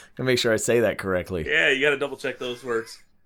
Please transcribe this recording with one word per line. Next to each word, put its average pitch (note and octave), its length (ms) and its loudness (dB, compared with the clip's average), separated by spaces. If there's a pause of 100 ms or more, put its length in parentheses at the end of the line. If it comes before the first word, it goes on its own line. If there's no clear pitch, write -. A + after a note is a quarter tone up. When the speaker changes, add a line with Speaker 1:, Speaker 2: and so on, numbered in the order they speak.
(160)
Speaker 1:
Gotta B2+ 100 -6
make B2 120 4
sure A#2 140 2
I A2 40 6
say A#2 240 2
that G2+ 180 2
correctly. F2+ 500 -2
Speaker 2:
Yeah, D#3+ 220 2
you C3+ 100 2
gotta C#3+ 180 2
double C3+ 200 -6
check C3 200 -6
those B2 240 -8
words. A2+ 360 -4 (280)